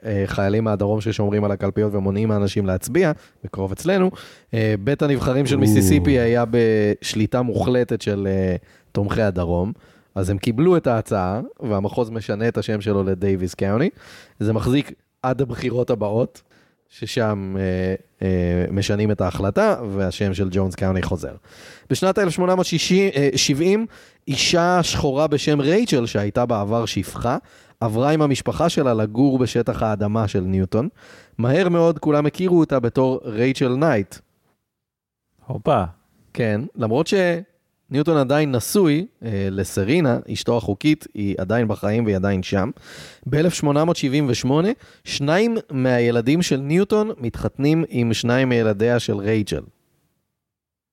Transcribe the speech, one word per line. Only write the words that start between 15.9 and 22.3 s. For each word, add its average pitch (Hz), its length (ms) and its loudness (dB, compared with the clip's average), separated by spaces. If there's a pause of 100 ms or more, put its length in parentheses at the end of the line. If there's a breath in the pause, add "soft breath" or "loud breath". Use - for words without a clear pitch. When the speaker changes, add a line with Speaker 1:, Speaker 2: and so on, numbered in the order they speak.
Speaker 1:
ששם, 104 680 -4
אה, 92 380 0 (260)
אה, 90 500 2
משנים 101 400 0
את 101 100 -2
ההחלטה, 101 540 0 (160)
והשם 98 420 -2
של 95 180 -2
ג'ונס 95 240 -2
קאוני 95 260 0
חוזר. 80 320 -6 (560 loud breath)
בשנת 185 300 0
אלף 180 140 0